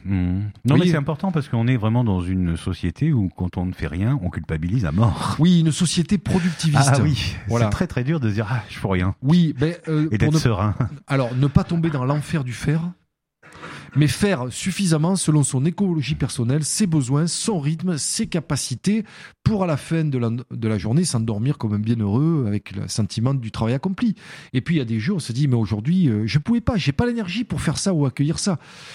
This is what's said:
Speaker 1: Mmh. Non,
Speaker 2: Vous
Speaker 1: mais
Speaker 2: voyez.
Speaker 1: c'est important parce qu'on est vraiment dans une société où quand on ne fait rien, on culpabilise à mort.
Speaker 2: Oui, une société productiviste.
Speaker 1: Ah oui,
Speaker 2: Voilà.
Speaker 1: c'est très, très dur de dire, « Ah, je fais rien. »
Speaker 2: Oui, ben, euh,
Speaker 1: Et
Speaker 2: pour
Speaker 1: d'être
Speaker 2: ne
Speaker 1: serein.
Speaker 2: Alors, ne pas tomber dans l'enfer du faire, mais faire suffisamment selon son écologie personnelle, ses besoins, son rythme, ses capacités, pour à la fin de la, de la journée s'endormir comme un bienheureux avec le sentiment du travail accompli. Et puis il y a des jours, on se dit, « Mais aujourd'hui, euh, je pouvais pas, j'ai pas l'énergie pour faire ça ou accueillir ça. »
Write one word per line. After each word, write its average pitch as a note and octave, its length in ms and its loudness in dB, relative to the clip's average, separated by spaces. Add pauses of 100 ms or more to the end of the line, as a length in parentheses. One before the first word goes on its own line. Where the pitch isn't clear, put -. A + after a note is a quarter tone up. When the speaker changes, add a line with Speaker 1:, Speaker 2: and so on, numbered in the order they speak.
Speaker 1:
Mmh. F#2+ 100 -2
Non, F2+ 280 0
Speaker 2:
Vous G#2 80 -6 (140)
Speaker 1:
mais C#3 120 4
Speaker 2:
voyez. F3 140 6
Speaker 1:
c'est D#3+ 80 4
important D3+ 340 -2
parce D#3 160 -2
qu'on A#2 200 0
est C3 80 4
vraiment A2+ 280 2
dans F#2+ 160 2
une F2+ 360 0
société F#2 560 -2
où G#2 160 2
quand F2+ 280 -4
on F#2 80 -2
ne F2+ 80 -2
fait - 140 -6
rien, G2+ 360 -2
on F2 60 -4
culpabilise E2+ 580 -2
à D2 60 0
mort. G#2 460 0
Speaker 2:
Oui, E3+ 220 6
une D#3+ 120 4
société F3 460 0
productiviste. D3+ 760 2
Speaker 1:
Ah C3+ 80 4
oui, - 340 0 (120)
Speaker 2:
Voilà. A#2 180 2
Speaker 1:
c'est G#2 40 0
très, F3+ 160 0
très - 180 -4
dur D#3+ 160 0
de A2+ 100 0
dire, « G#2 200 -2
Ah, A#2+ 180 -2
je - 100 -14
fais G#2+ 100 -2
rien. » F#2+ 340 2
Speaker 2:
Oui, D#3 360 4
ben, D#3+ 180 0 (120)
euh, D#3 220 2
Speaker 1:
Et A2 80 2
Speaker 2:
pour - 0 -
Speaker 1:
d'être D3 160 2
Speaker 2:
ne D#3+ 40 4
Speaker 1:
serein. G#2+ 360 2 (320)
Speaker 2:
Alors, B2+ 300 -2
ne C3+ 100 4
pas E3 180 2
tomber E3+ 260 0
dans C3+ 140 -2
l'enfer C#3+ 400 -2
du B2+ 80 -8
faire, E3 380 -2 (1040)
mais C#3+ 140 4
faire B2+ 440 0
suffisamment F3 640 0
selon D3+ 260 4
son C3 220 0
écologie E3 520 0
personnelle, C3 480 0
ses G#3+ 220 0
besoins, D3 400 2
son F#3+ 340 -2
rythme, E3 360 -2
ses G#3 300 -4
capacités, E3+ 800 -2 (380)
pour G#3 220 0
à - 20 2
la D3+ 120 0
fin E3 260 -2
de C#3 140 -2
la, A#2+ 100 0 (220)
de A#2 180 -4
la A2 80 2
journée A2+ 280 2
s'endormir A2+ 520 -2
comme A2 160 -4
un G#2 60 0
bienheureux A#2 680 0
avec G2+ 300 -4
le G2+ 120 -6
sentiment A2 440 0
du A#2 200 -4
travail A2+ 200 0
accompli. F#3+ 420 0 (380)
Et B2+ 80 0
puis E3 140 -2
il E3 40 2
y C3+ 40 2
a - 20 -2
des A2+ 160 -2
jours, F3 160 -2
on D#3 40 -2
se - 120 -6
dit, « C#3 160 2
Mais B2 60 4
aujourd'hui, A#2 560 2
euh, G#2+ 160 0
je G#2+ 120 2
pouvais A3+ 220 0
pas, B3 160 -2
j'ai D3 160 0
pas A#3+ 140 0
l'énergie A3+ 380 -2
pour D#3 180 -6
faire - 160 -2
ça G3 160 0
ou C#3+ 100 2
accueillir C#3+ 340 0
ça. » F3 200 -2 (360)